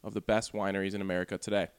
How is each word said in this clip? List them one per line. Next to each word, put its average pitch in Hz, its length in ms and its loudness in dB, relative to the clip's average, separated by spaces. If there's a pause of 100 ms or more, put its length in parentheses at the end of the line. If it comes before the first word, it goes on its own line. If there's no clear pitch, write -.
of 107 120 -8
the 104 60 0
best 107 320 2
wineries 98 420 0
in 101 60 -2
America 92 380 -2
today. 101 300 0 (100)